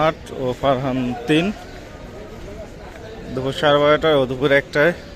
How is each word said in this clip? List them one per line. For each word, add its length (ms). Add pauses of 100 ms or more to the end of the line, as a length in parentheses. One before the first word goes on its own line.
আট 140 (240)
ও 20 (160)
ফারহান 360 (300)
তিন। 180 (1900)
দুপুর 280
সাড়ে 200
বারোটায় 380
ও 60
দুপুর 260
একটায় 420 (220)